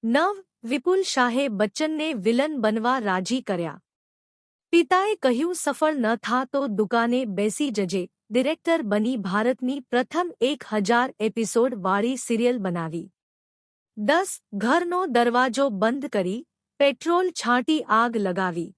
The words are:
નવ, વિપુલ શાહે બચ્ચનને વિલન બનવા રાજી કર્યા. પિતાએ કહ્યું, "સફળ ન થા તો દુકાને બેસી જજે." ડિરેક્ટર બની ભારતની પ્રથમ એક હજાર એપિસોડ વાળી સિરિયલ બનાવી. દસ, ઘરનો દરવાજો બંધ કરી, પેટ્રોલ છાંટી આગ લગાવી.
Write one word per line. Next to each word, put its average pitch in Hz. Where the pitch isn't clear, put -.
નવ, 339
વિપુલ 302
શાહે 254
બચ્ચનને 302
વિલન 247
બનવા 226
રાજી 202
કર્યા. 170
પિતાએ 370
કહ્યું, 277
"સફળ 311
ન 233
થા 247
તો 277
દુકાને 233
બેસી 214
જજે." 190
ડિરેક્ટર 311
બની 220
ભારતની 233
પ્રથમ 294
એક 269
હજાર 233
એપિસોડ 226
વાળી 202
સિરિયલ 240
બનાવી. 170
દસ, 294
ઘરનો 349
દરવાજો 247
બંધ 226
કરી, 202
પેટ્રોલ 339
છાંટી 254
આગ 233
લગાવી. 185